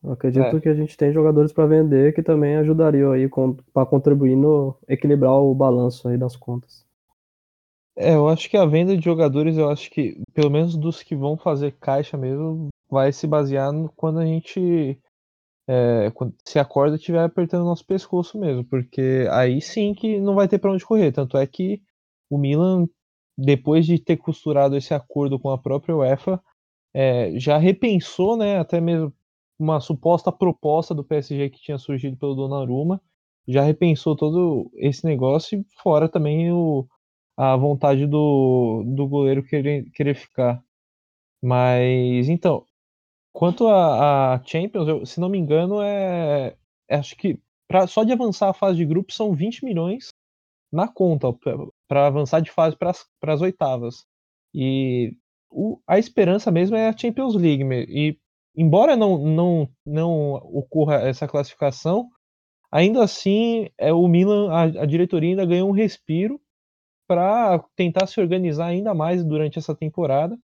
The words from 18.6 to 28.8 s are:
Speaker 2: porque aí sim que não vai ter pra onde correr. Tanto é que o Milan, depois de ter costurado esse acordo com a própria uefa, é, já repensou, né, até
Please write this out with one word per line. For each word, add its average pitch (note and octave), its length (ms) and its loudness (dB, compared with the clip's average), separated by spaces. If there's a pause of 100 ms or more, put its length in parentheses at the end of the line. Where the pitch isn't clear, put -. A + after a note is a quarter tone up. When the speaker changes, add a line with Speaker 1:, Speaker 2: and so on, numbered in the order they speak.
Speaker 2:
porque C3 680 -2
aí B2+ 300 2
sim G#3 340 -4
que G#3+ 240 -4
não G3 160 0
vai G3 140 2
ter G3+ 100 0
pra G3 140 0
onde F#3+ 120 -4
correr. G3 280 2
Tanto C#3 260 -2
é C3+ 80 0
que G3 340 -6 (480)
o C#3+ 80 -4
Milan, E3 520 0 (500)
depois C#3+ 480 2
de E3+ 120 2
ter D#3+ 180 0
costurado C#3 600 0
esse C#3 160 -4
acordo C#3 460 -4
com C3+ 120 -6
a C3 80 -4
própria C#3 360 -4
uefa, C#3+ 480 0 (500)
é, B2 460 0
já D3 200 2
repensou, F#3+ 760 0
né, G3+ 220 -2
até E3+ 220 -2